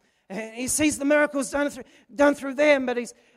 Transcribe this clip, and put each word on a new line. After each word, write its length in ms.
and 260
he 140
sees 280
the 60
miracles 480
done 180
through, 140
done 200
through 180
them, 320
but 100
he's, 180